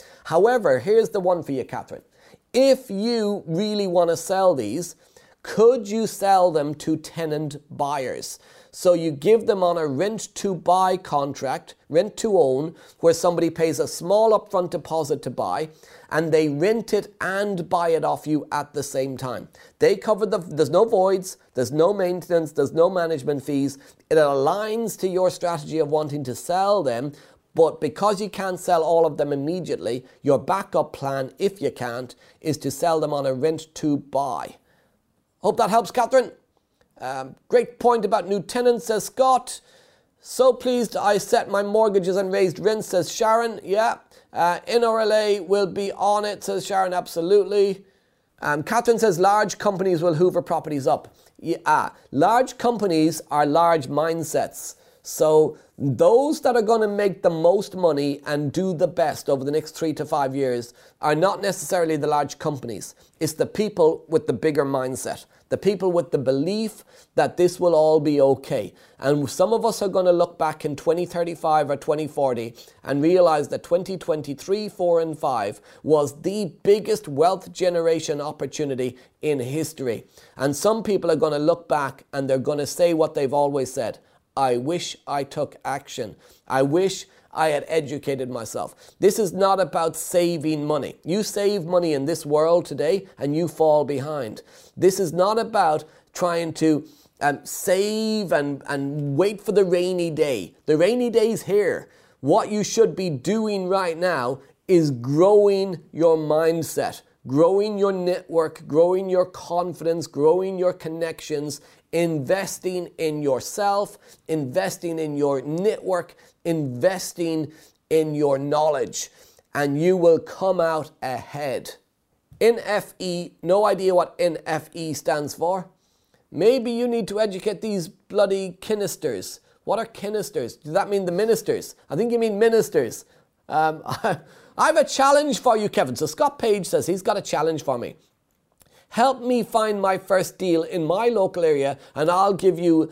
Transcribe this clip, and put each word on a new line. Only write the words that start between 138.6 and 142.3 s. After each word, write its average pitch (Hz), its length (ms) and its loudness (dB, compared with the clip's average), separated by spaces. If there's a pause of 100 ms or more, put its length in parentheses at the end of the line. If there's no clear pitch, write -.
"Help 254 300 2
me 240 220 0
find 214 400 0
my 190 160 0
first - 400 0
deal 170 240 2
in 170 220 -4
my 190 240 0
local 190 360 0
area 139 340 2 (160)
and 156 160 0
I'll 196 220 4